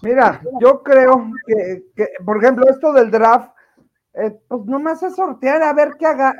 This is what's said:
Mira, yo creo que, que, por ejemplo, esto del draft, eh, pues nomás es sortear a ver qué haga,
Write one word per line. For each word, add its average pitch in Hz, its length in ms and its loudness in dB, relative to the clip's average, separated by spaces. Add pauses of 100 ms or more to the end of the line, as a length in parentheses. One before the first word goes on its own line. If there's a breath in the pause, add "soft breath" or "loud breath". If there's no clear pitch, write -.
Mira, 226 400 -2 (180)
yo 269 220 2
creo 254 480 2 (160)
que, 185 380 -4 (100)
que, 208 140 -4 (160)
por 208 180 -4
ejemplo, 254 260 2
esto 269 240 0
del 240 160 4
draft, 226 420 2 (640 soft breath)
eh, 214 220 -6 (120)
pues 233 160 -8
nomás 294 400 -6
es 370 100 -6
sortear 311 480 -2
a 302 100 0
ver 285 240 0
qué 320 100 -2
haga, 269 340 0